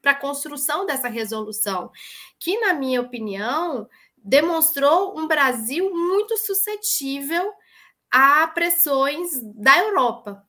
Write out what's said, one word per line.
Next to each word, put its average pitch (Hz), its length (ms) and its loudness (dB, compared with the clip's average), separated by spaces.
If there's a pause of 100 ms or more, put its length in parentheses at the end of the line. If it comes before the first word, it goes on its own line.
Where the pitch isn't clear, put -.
pra 277 140 2
construção 285 720 -4
dessa 262 220 -4
resolução, 214 840 -4 (480)
que, - 220 -2
na 415 120 2
minha 262 280 0
opinião, 240 880 -4 (280)
demonstrou 320 1000 2
um 320 80 -4
Brasil 285 680 0
muito 381 440 0
suscetível 349 1160 -4 (560)
a 285 380 6
pressões 330 840 0 (120)
da 214 340 4
Europa, 262 720 0